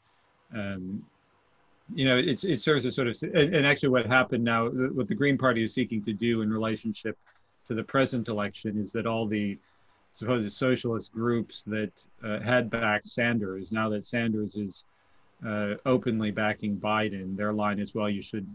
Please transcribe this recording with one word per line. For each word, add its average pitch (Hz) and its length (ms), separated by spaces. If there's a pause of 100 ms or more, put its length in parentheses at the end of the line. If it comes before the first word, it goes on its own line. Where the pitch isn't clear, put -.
(540)
um, 98 500 (880)
you 135 120
know, 127 120
it's, 131 280
it 156 160
serves 143 240
as 120 100
sort 131 120
of, 110 160
and, 147 320
and 143 120
actually 143 220
what 123 160
happened 127 380
now, 117 260
th-, 131 220
what 123 160
the 107 80
Green 139 220
Party 120 260
is 110 100
seeking 117 300
to 107 100
do 113 280
in 107 100
relationship 110 680 (500)
to 123 60
the 110 100
present 127 460
election 104 520
is 95 120
that 113 120
all 113 220
the 104 300 (560)
supposed 113 380
socialist 120 600
groups 117 520
that, 107 280 (320)
uh, 107 160
had 120 300
backed 107 360
Sanders, 101 680
now 110 180
that 104 160
Sanders 110 500
is, 101 300 (600)
uh, 104 300 (100)
openly 113 460
backing 107 460
Biden, 98 580
their 104 160
line 104 280
is, 101 140
"Well, 107 160
you 98 120
should 95 340